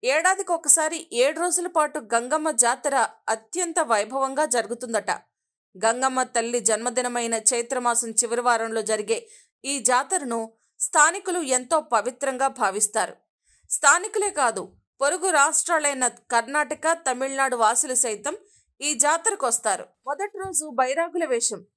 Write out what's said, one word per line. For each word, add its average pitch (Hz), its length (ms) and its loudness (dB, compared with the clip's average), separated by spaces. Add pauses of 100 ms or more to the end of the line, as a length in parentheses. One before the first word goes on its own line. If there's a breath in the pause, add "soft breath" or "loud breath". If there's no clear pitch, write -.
ఏడాదికి 349 480 0
ఒకసారి 320 600 0
ఏడు 269 280 2
రోజుల 349 260 -2
పాటు 302 320 -2
గంగమ్మ 262 520 -2
జాతర 247 580 2 (200)
అత్యంత 330 520 -2
వైభవంగా 262 640 0
జరుగుతుందట. 233 680 -2 (720)
గంగమ్మ 254 380 2
తల్లి 240 380 0
జన్మదినమైన 233 720 0
చైత్రమాసం 233 760 0
చివరి 226 300 0
వారంలో 226 420 0
జరిగే 214 360 -2 (460 loud breath)
ఈ 277 140 -4
జాతరను 247 760 -2 (280)
స్థానికులు 349 580 2
ఎంతో 262 420 0
పవిత్రంగా 262 680 -2
భావిస్తారు. 214 680 0 (540)
స్థానికులే 370 600 2
కాదు, 226 420 -2 (280)
పొరుగు 320 300 0
రాష్ట్రాలైన 294 760 2
కర్ణాటక, 277 840 0 (180)
తమిళనాడు 269 460 -2
వాసులు 233 380 2
సైతం 254 420 -2 (440 soft breath)
ఈ 294 140 -4
జాతరకొస్తారు. 294 920 0 (200)
మొదటి 381 320 -6
రోజు 381 360 -4
బైరాగుల 294 500 -2
వేషం. 233 400 -4 (120)